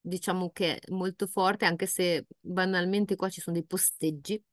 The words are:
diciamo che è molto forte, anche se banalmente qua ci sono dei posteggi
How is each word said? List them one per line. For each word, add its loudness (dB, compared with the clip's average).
diciamo -2
che 0
è -14
molto -2
forte, 2
anche 2
se 0
banalmente 0
qua -2
ci -12
sono -4
dei -2
posteggi -2